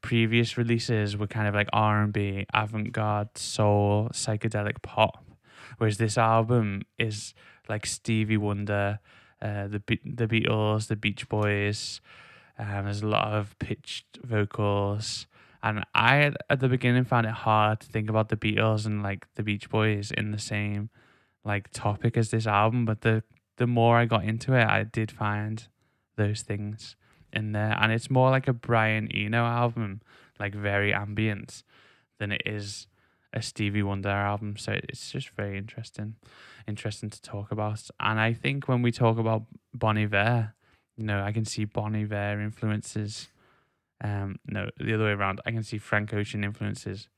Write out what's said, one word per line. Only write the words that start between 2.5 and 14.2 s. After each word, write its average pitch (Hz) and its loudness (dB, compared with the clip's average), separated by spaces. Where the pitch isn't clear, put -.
avant-garde, 107 -2
soul, 104 2
psychedelic 107 -4
pop. - 0
Whereas 107 2
this 110 0
album 113 4
is, 107 -4
like, 107 -6
Stevie 110 0
Wonder, 101 0
uh, 101 -4
the 104 -4
Be-, 139 -2
the 117 -2
Beatles, 107 2
the 110 0
Beach 104 -2
Boys. 104 0
Um, 101 -4
there's 101 -4
a 110 -2
lot 107 2
of 107 -2
pitched - -8